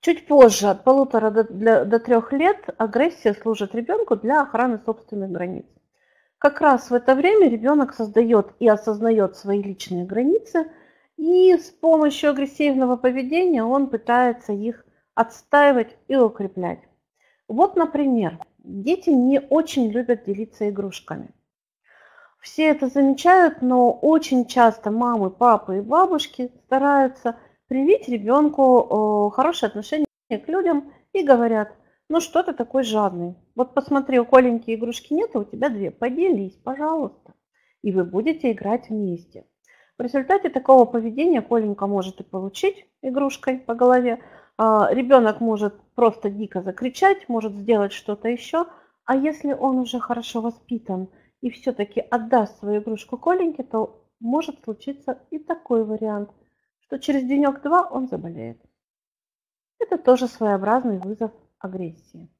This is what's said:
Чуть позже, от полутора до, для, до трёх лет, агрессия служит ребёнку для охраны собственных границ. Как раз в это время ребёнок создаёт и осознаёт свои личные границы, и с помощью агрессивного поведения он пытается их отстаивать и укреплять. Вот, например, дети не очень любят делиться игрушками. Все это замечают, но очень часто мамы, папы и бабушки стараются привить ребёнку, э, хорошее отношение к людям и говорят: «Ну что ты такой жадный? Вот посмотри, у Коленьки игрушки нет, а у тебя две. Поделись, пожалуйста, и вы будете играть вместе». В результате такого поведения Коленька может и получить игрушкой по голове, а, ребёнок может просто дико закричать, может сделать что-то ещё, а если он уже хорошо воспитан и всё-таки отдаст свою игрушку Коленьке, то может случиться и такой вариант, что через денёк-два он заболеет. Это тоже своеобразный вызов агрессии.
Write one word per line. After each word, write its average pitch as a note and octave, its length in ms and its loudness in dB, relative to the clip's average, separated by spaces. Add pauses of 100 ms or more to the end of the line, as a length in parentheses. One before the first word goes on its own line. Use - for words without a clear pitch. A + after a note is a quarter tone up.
Чуть E4 260 -2
позже, A#3 400 8
от G3 160 -2
полутора C4 480 2
до, A3 120 2
для, G#3 420 2
до A3+ 140 2
трёх A3+ 320 0
лет, E4 460 0
агрессия A#3 560 0
служит G#3 420 -6
ребёнку E4 400 -2
для B3 260 0
охраны B3 440 -2
собственных G#3 460 -8
границ. F3+ 340 -10 (720)
Как C#4 240 0
раз C#4 280 2
в B3 40 -2
это A#3+ 220 2
время F4 340 4
ребёнок C4 440 0
создаёт A3 640 0
и A#3+ 80 2
осознаёт G#3+ 680 0
свои G3+ 260 -4
личные F#3 440 -8
границы, D#4+ 680 -2 (460)
и F4+ 380 4
с E4+ 140 -4
помощью D4+ 640 2
агрессивного C4+ 640 0
поведения C4 680 0
он C4+ 260 0
пытается A#3+ 640 -2
их G#3+ 300 -8 (300)
отстаивать B3 840 2 (120)
и C4+ 80 -2
укреплять. G3 640 -2 (680)
Вот, D#4 280 2
например, C4+ 640 0 (180)
дети C#4+ 540 -4
не C4+ 280 4
очень C#4 520 -2
любят A#3+ 320 -4
делиться G#3 440 -6
игрушками. G3 640 -10 (1080)
Все - 300 -2
это D4 180 0
замечают, C#4+ 760 2
но B3 300 2
очень D4 560 0
часто A3+ 420 2
мамы, A3+ 400 -2
папы G#3 480 0
и G3+ 40 -4
бабушки C#4 680 -2 (140)
стараются C4 680 0 (320)
привить C#4 420 0
ребёнку, A#3 1200 2
э, G3+ 60 -10
хорошее C#4 320 0
отношение D4 400 -4 (220)
к G#3+ 180 -8
людям E4+ 440 -2 (220)
и F#4+ 100 -2
говорят: A#3 480 2 (380)
«Ну D#4+ 100 2
что E4 220 -2
ты F4+ 120 -4
такой C4+ 300 -4
жадный? F#3 520 -4 (200)
Вот B3+ 200 -4
посмотри, C4+ 440 -2
у A#3 60 0
Коленьки A#3+ 480 2
игрушки A#3 400 -8
нет, G#4 220 -4
а A3 40 -2
у G3+ 40 -6
тебя A3+ 260 -6
две. G3+ 220 -6
Поделись, B3 720 -4
пожалуйста, D4 720 -8 (500)
и G#3 80 -4
вы F#3 140 -2
будете A#3+ 460 -4
играть G#3 380 -6
вместе». F#3+ 560 -8 (520)
В A#3+ 60 -8
результате C#4 460 -2
такого C4 360 6
поведения A#3+ 580 -2
Коленька G#3+ 420 -2
может F#3+ 360 -4
и - 20 -16
получить G3 640 -8 (160)
игрушкой C4+ 560 -4
по A#3 160 -8
голове, B3 440 2 (380)
а, A3 340 2
ребёнок A#3+ 500 4
может G#3 340 -2 (180)
просто A3 380 0
дико G3+ 320 -10
закричать, B3+ 640 -2
может A3 240 -4
сделать G3+ 400 0
что-то G#3 340 -10
ещё, D#4+ 380 -4 (400)
а C4 100 0
если C#4+ 380 -4
он C4 240 -2
уже B3 220 -6
хорошо A#3 420 -8
воспитан A3+ 640 -8 (340)
и B3 100 -6
всё-таки - 480 -6
отдаст A3+ 580 -2
свою G#3 240 -4
игрушку A3 360 -10
Коленьке, E4+ 440 -2
то A3 420 -8 (160)
может C#4+ 440 -6
случиться B3+ 560 -10 (100)
и D#4 80 -12
такой D4+ 460 -4
вариант, G#3+ 480 -8 (480)
что - 180 -12
через C#4 260 -2
денёк-два C#4+ 680 0
он B3+ 160 -8
заболеет. E3 500 -12 (1200)
Это G#4+ 200 -4
тоже B3 280 2
своеобразный G#3+ 680 -2
вызов G#3+ 340 -10 (280)
агрессии. E3+ 680 -14 (120)